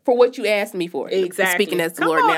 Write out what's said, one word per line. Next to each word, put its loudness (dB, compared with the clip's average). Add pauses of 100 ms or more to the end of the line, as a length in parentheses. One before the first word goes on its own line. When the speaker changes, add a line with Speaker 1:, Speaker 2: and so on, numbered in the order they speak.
Speaker 1:
for 2
what 4
you -6
asked 0
me -4
for. -6
Speaker 2:
Exactly. 0
Speaker 1:
Speaking -2
as -2
the -8
Speaker 2:
Come 0
Speaker 1:
Lord 2
Speaker 2:
on 2
Speaker 1:
now 2